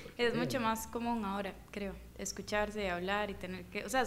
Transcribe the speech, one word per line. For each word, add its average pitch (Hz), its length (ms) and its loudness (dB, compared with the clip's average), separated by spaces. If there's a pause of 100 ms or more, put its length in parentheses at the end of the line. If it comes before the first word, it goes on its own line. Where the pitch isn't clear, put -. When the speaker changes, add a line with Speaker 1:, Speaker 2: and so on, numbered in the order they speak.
Speaker 1:
porque, - 260 0
Speaker 2:
Es 226 60 2
Speaker 1:
eh, - 20 2
Speaker 2:
mucho 247 240 2
más 220 260 2
común 233 380 0
ahora, 196 280 0 (200)
creo, 196 220 -4 (220)
escucharse, 208 720 0
hablar 190 400 2
y 196 60 -4
tener 185 300 -6
que, 208 200 -4
o - 60 -4
sea, 262 160 6